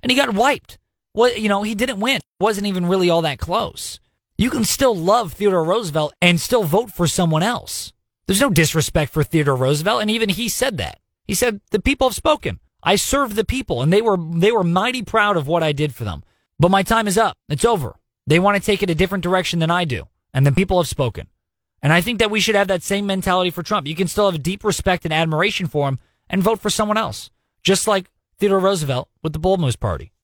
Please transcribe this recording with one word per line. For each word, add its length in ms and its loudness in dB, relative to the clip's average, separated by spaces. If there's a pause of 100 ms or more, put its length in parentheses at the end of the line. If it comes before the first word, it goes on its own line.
And 100 0
he 40 2
got 180 0
wiped. 440 0 (360)
Well, 220 2
you 120 -2
know, 140 0
he 120 -4
didn't 260 -4
win. 200 0 (180)
Wasn't 280 0
even 200 -2
really 240 2
all 120 2
that 160 -4
close. 600 -6 (380)
You 140 2
can 120 -2
still 320 2
love 380 0
Theodore 320 2
Roosevelt 580 -2
and 180 4
still 220 0
vote 300 0
for 160 0
someone 340 0
else. 500 -6 (340)
There's 140 0
no 100 4
disrespect 640 0
for 120 0
Theodore 320 0
Roosevelt, 440 0
and 100 -2
even 180 0
he 200 -2
said 280 -4
that. 240 -8 (260)
He 80 -4
said, 260 -2 (120)
"The 80 2
people 280 0
have 60 -4
spoken. 460 -2 (220)
I 120 2
served 400 0
the 100 0
people, 380 -4
and 100 4
they 80 6
were, 160 2
they 360 0
were 100 2
mighty 400 0
proud 340 2
of 120 -4
what 160 0
I 80 0
did 200 -2
for 120 -10
them. 180 -8 (360)
But 120 4
my 140 4
time 240 0
is 100 0
up. 180 0 (120)
It's 160 -4
over. 320 0 (320)
They 100 4
want 180 2
to 60 -2
take 200 0
it 80 -2
a 40 2
different 300 -2
direction 340 -2
than 140 0
I 120 0
do, 220 -6 (260)
and 140 2
the 60 4
people 260 2
have 100 0
spoken." 380 -4 (560)
And 100 2
I 80 4
think 200 -4
that 100 2
we 80 0
should 160 0
have 140 2
that 160 -2
same 220 -2
mentality 440 0
for 140 -8
Trump. 240 -4
You 80 -8
can 100 -2
still 200 0
have 100 0
a 20 -4
deep 240 -4
respect 420 -2
and 80 -2
admiration 540 0
for 220 -2
him 100 -4 (320)
and 140 0
vote 160 2
for 100 -2
someone 260 0
else, 340 -6 (340)
just 240 2
like 200 0 (300)
Theodore 220 2
Roosevelt 480 0 (120)
with 120 -4
the 80 -8
Bull 160 2
Moose 180 0
Party. 380 -6 (100)